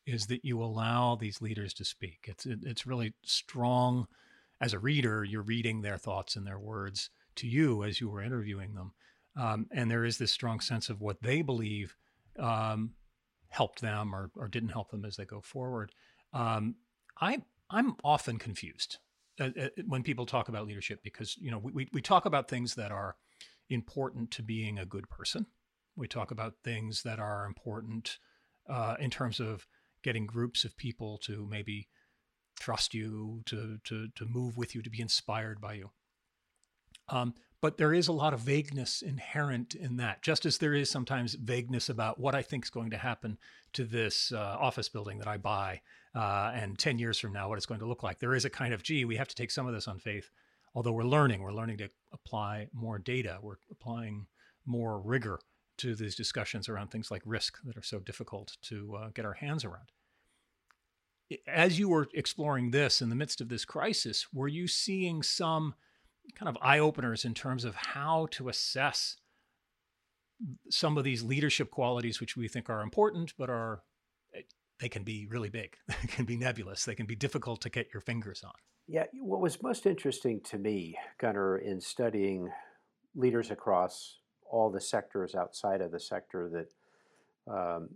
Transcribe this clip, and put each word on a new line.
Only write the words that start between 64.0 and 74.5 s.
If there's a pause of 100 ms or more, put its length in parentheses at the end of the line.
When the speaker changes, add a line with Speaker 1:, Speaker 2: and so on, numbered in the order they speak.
Speaker 1:
were
you
seeing
some (600)
kind
of
eye-openers
in
terms
of
how
to
assess (1500)
some
of
these
leadership
qualities
which
we
think
are
important,
but
are, (960)